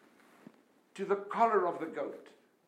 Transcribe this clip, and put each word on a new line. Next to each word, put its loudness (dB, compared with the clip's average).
to -4
the 2
collar 2
of -2
the -6
goat. -8